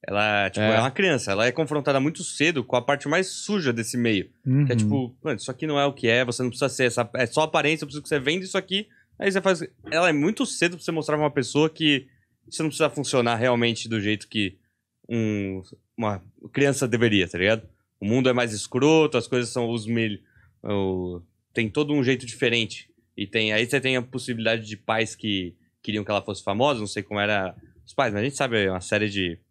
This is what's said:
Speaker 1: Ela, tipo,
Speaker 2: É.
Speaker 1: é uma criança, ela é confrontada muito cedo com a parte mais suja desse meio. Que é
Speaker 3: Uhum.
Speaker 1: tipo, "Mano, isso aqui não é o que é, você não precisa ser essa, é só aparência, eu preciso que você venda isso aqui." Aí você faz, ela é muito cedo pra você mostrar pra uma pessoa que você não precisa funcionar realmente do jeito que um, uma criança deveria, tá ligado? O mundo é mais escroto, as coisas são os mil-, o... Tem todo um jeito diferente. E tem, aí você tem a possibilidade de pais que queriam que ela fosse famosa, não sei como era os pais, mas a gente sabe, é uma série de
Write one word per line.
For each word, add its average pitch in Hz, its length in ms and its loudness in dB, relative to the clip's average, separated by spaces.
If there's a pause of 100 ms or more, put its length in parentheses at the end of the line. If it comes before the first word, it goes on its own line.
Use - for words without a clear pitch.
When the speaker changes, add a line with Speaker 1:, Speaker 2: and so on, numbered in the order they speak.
Speaker 1:
Ela, 104 460 0
tipo, 107 140 0
Speaker 2:
É. 110 100 4
Speaker 1:
é 113 60 4
uma 131 100 2
criança, 147 400 2
ela 104 160 2
é 123 60 2
confrontada 147 480 0
muito 156 240 -2
cedo 147 400 0
com - 100 -4
a 123 80 2
parte 143 260 -2
mais 185 200 0
suja 175 440 -2
desse 113 240 -4
meio. 113 340 0 (120)
Que 135 80 -2
é 135 240 4
Speaker 3:
Uhum. - 20 2
Speaker 1:
tipo, 120 460 0
"Mano, 147 140 -4
isso - 120 -10
aqui 131 160 -8
não 147 140 0
é 143 80 4
o 139 60 0
que 127 160 -2
é, 123 160 4
você 123 180 -4
não 123 80 0
precisa 135 180 -2
ser 131 180 0
essa, 117 280 0
é 123 100 0
só 151 180 0
aparência, 156 420 0
eu - 20 -10
preciso 139 160 -12
que - 60 -16
você 147 100 0
venda 160 260 -2
isso 190 140 -4
aqui." 196 300 -4 (280)
Aí 202 140 0
você 190 100 0
faz, 180 240 2 (280)
ela 175 160 4
é 160 40 4
muito 156 320 0
cedo 175 320 0
pra - 80 -18
você 175 60 -2
mostrar 156 260 -2
pra 151 80 0
uma 147 60 2
pessoa 147 400 2
que 147 380 0 (420)
você - 140 -4
não 156 40 0
precisa 147 220 0
funcionar 120 460 0
realmente 117 520 0
do 113 120 0
jeito 104 260 -2
que 98 320 -4 (500)
um, 104 540 -2 (340)
uma 104 240 -2 (320)
criança 139 360 2
deveria, 107 400 4
tá 87 100 -6
ligado? 107 240 2 (380)
O - 40 -8
mundo 123 240 2
é 127 40 4
mais 120 200 2
escroto, 147 640 4
as 113 120 0
coisas 123 220 0
são 117 200 -2
os 113 160 -4
mil-, 113 320 -2 (460)
o... 92 580 -2 (320)
Tem 113 160 0
todo 147 220 0
um 143 100 2
jeito 123 240 0
diferente. 117 640 -2 (260)
E 104 80 -6
tem, 107 280 0
aí 113 140 2
você 135 140 0
tem 131 160 0
a 123 60 -2
possibilidade 113 640 -4
de 107 100 -10
pais 113 380 -2
que 95 400 -4 (260)
queriam 104 220 -4
que 101 80 -6
ela 101 120 0
fosse 101 200 -8
famosa, 117 380 0
não 104 80 -6
sei 101 160 -8
como 104 160 -4
era 101 340 0 (300)
os - 80 -20
pais, 123 200 0
mas 104 100 -2
a - 20 0
gente 139 120 -4
sabe, 117 280 0
é 95 60 2
uma 92 100 -4
série 104 300 0
de 90 280 -2 (120)